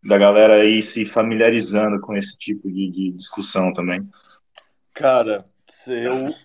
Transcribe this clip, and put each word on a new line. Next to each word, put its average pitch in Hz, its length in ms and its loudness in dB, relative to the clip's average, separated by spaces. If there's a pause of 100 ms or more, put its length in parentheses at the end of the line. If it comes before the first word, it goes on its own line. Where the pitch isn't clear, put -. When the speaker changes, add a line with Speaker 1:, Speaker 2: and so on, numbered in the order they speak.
Speaker 1:
da 101 140 2
galera 104 460 6
aí 107 180 2
se 107 240 -6
familiarizando 107 960 0
com 104 160 -10
esse 98 220 -10
tipo 104 320 -10
de, 95 200 -6
de 92 220 -6
discussão 92 600 -6
também. 90 360 -8 (840)
Speaker 2:
Cara, 117 500 0 (220)
se - 260 -14
eu, 127 360 -4 (160)